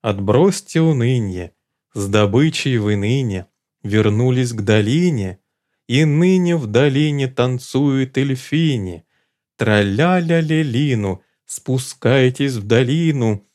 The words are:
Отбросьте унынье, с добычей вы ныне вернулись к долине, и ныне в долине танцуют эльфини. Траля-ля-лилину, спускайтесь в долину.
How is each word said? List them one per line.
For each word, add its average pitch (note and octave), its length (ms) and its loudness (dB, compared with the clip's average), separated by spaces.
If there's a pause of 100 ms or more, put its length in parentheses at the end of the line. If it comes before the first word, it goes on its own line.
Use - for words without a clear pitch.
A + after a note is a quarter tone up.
Отбросьте A2+ 760 0
унынье, A#2+ 720 0 (420)
с G2+ 140 -6
добычей A#2 680 2
вы G#2 180 0
ныне G2+ 520 -2 (360)
вернулись A2+ 680 0
к A2 80 -6
долине, A2 800 0 (460)
и C#3 200 2
ныне F3 500 2
в C#3 120 -4
долине C#3 600 0
танцуют C3 920 -2
эльфини. C3 840 -2 (540)
Траля-ля-лилину, C#3 1600 0 (240)
спускайтесь C3 1080 -2
в G#2+ 120 -6
долину. B2 880 0